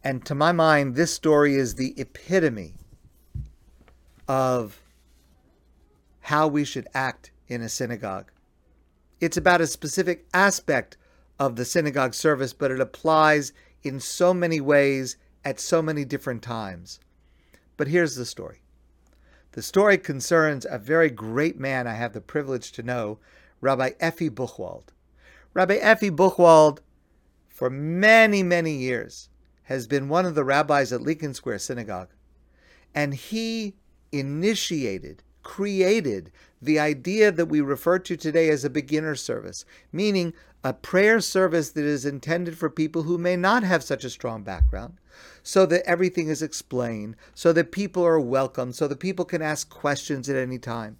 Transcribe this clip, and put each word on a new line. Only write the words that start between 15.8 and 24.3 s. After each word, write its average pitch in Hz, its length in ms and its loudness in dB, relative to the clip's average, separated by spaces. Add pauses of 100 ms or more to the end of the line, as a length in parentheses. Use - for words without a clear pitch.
many 156 240 -4
different 127 380 -8
times. 101 560 -10 (800)
But 147 100 -2
here's 156 300 0
the 123 100 -8
story. - 360 -16 (920)
The 113 100 -12
story 202 360 4
concerns 151 720 0
a 123 100 -8
very 151 320 2
great 123 500 -4
man 131 260 -4
I 113 80 -6
have 110 200 -6
the 110 60 -10
privilege 135 520 -8
to 123 100 -14
know, 117 360 -6 (420)
Rabbi 131 300 0 (100)
Effie 165 300 -2